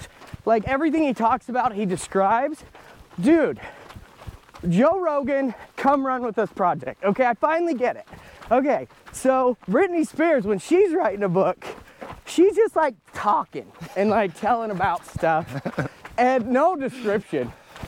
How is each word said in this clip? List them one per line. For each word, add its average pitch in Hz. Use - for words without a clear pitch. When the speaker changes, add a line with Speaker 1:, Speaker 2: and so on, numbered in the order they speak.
Speaker 1:
Like, 226
everything 294
he 294
talks 226
about, 240
he 208
describes. 202
Dude, 233
Joe 269
Rogan, 277
come 277
run 254
with 233
this 214
project. 147
Okay, 208
I 240
finally 320
get 226
it. 107
Okay, 240
so 262
Britney 339
Spears, 294
when 208
she's 359
writing 302
a 196
book, 180
she's 359
just, 427
like, 294
talking 208
and, 202
like, 202
telling 226
about 185
stuff. 156
Speaker 2:
<laughs> -
Speaker 1:
And 247
no 311
description. 214